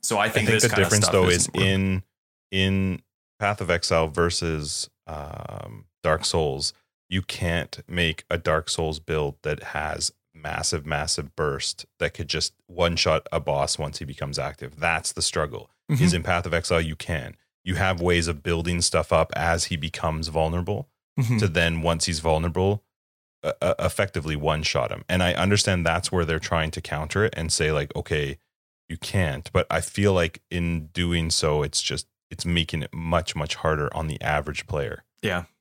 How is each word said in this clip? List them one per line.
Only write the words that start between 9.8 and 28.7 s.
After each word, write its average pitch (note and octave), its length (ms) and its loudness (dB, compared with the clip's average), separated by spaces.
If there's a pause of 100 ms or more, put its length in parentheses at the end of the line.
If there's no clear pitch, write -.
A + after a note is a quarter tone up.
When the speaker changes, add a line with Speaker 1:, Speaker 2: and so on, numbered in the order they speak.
Speaker 2:
massive, D#2 540 -4
massive D2+ 480 -4
burst C#2+ 520 -4 (120)
that D#2+ 160 -2
could D#2+ 140 -8
just D#2 240 -2 (160)
one-shot E2+ 640 2
a E2 80 0
boss C#2+ 400 0
once C#2+ 180 -6
he C#2+ 60 -8
becomes C#2+ 340 -8
active. C#2+ 400 -10
That's D#2+ 320 0
the F2+ 120 -6
struggle, - 480 -4 (200)
Speaker 1:
Mm-hmm. C#3+ 140 4
Speaker 2:
is B2 100 6
in E2 80 0
Path F2+ 240 0
of E2 80 -2
Exile, E2 260 2
you D#2+ 140 -2
can. D#2 400 -6 (300)
You F#2 100 -2
have F#2+ 260 2
ways F2 280 4
of D2 160 -4
building E2+ 380 0
stuff - 300 2
up D#2+ 220 4
as E2+ 300 0
he F2+ 120 -4
becomes D#2+ 520 -4
vulnerable D#2+ 580 -2 (320)
Speaker 1:
Mm-hmm. A#2+ 200 2
Speaker 2:
to G#2 100 4
then, E2 320 2
once E2 240 2
he's E2 160 -2
vulnerable, E2+ 640 2 (580)
uh, D2+ 200 -2
uh, F2 160 4
effectively D#2+ 580 -2
one-shot D2+ 560 0
him. G1+ 160 -10
And F2+ 140 2
I F2+ 100 4
understand F#2+ 540 2
that's E2+ 260 0
where F2 140 2
they're D#2+ 120 0
trying D#2+ 340 0
to D#2+ 100 -8
counter D#2 420 -2
it - 100 0
and E2 160 -4
say, D#2 220 2
like, D2 240 -2
"Okay, D2 400 -2 (500)